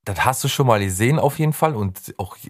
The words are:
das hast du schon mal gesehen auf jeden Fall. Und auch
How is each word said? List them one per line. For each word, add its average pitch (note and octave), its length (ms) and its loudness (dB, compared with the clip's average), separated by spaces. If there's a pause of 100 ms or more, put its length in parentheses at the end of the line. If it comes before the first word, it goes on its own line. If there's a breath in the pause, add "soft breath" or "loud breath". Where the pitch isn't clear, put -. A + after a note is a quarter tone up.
das G2 200 -2
hast B2 180 0
du C#3+ 40 2
schon C3+ 200 2
mal A2 120 6
gesehen G2+ 400 2
auf C#3 200 0
jeden D#3 140 2
Fall. D#3 220 0
Und G2+ 420 -6
auch G2 180 -10 (140)